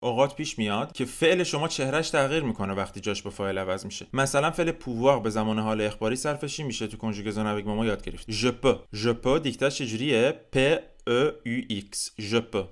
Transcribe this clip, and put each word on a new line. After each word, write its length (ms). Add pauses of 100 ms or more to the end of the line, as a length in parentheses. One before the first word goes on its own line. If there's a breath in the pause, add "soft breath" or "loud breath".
اوقات 320
پیش 220
میاد 340
که 140
فعل 380
شما 240
چهرهش 420
تغییر 340
می‌کنه 300
وقتی 260
جاش 220
با 80
فاعل 280
عوض 280
می‌شه. 280
مثلاً 380
فعل 200
پووار 480
به 100
زمان 300
حال 220
اخباری 340
صرفشی 480
می‌شه، 240
تو 100
کنجوگزون 500
اوگ 200
ما 180
یاد 180
گرفت. 280
Je 200 (120)
peux. 340
Je 160 (100)
peux 160
دیکته‌اش 380
چجوریه؟ 680 (100)
P 20 (520)
E 220 (140)
U 360
X. 160 (220)
Je 200 (140)
peux. 180